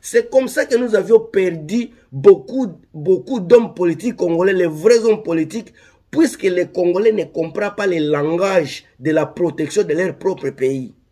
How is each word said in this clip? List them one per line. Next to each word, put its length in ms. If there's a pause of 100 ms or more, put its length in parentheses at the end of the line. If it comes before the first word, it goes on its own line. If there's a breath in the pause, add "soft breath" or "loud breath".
C'est 280
comme 200
ça 180
que 100
nous 200
avions 240
perdu 680 (200 soft breath)
beaucoup, 560 (260)
beaucoup 460
d'hommes 360
politiques 420
congolais, 360
les 140
vrais 380
hommes 180
politiques, 500 (380 soft breath)
puisque 320
les 240
Congolais 460
ne 120
comprennent 520
pas 100
le 120
langage 880 (140 soft breath)
de 140
la 140
protection 580
de 100
leur 240
propre 320
pays. 440 (180)